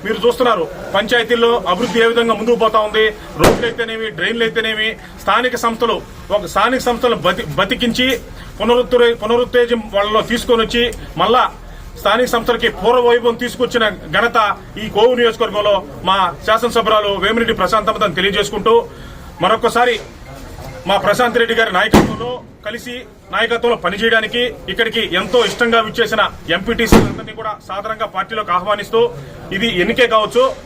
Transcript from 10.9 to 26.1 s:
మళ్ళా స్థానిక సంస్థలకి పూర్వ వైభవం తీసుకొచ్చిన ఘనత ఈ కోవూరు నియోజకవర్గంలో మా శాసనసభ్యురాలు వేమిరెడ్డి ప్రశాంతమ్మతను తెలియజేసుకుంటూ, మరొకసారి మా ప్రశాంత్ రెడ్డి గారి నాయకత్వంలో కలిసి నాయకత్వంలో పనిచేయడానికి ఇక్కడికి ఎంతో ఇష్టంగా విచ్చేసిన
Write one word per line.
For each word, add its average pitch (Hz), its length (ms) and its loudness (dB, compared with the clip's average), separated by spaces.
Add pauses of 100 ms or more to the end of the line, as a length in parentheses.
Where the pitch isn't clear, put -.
మళ్ళా 226 200 4 (560)
స్థానిక 226 340 2
సంస్థలకి 226 440 0
పూర్వ 240 300 4
వైభవం 240 340 2
తీసుకొచ్చిన 240 420 -2 (320)
ఘనత 226 220 2 (460)
ఈ - 20 -8 (100)
కోవూరు 233 240 4
నియోజకవర్గంలో 208 560 2 (320)
మా 190 80 4 (320)
శాసనసభ్యురాలు 220 640 2 (120)
వేమిరెడ్డి 226 360 0
ప్రశాంతమ్మతను 202 600 0
తెలియజేసుకుంటూ, 196 540 0 (720)
మరొకసారి 226 520 2 (920)
మా 196 60 4 (100)
ప్రశాంత్ 233 360 2
రెడ్డి 226 180 0
గారి 226 180 2
నాయకత్వంలో 220 540 2 (340)
కలిసి 240 300 -10 (380)
నాయకత్వంలో 226 520 0
పనిచేయడానికి 220 560 2 (320)
ఇక్కడికి 226 280 0 (180)
ఎంతో 220 200 2 (100)
ఇష్టంగా 233 380 2
విచ్చేసిన 220 340 0 (340)